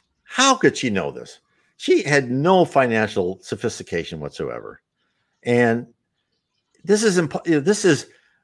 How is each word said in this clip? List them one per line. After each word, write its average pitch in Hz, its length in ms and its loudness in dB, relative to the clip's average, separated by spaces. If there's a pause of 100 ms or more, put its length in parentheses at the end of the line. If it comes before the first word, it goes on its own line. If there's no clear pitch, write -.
(240)
how 262 320 2
could - 220 2
she 127 120 -4
know 90 220 -2
this?" - 280 -20 (380)
She 339 260 0
had 139 260 2
no 160 360 2
financial 107 760 0
sophistication 87 800 -8
whatsoever. 60 640 -12 (600)
And 120 440 2 (1000)
this 208 180 0
is 196 140 2
impo-, 170 280 -4
you 165 100 2
know, 147 40 2
this 202 260 0
is 151 220 2 (360)